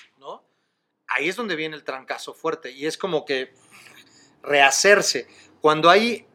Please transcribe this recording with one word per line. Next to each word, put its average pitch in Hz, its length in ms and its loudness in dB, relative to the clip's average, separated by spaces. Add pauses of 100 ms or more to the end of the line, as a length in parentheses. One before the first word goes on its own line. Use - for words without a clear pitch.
(200)
¿no? 151 240 -18 (640)
Ahí 135 220 -4
es 185 80 -6
donde 214 180 -6
viene 156 220 -8
el 143 80 -20
trancazo 131 480 -12
fuerte 156 380 -8
y 135 140 -10
es 156 120 -4
como 160 280 -4
que 131 280 -4 (880)
rehacerse. 143 840 2 (340)
Cuando 156 280 4
hay, 214 460 2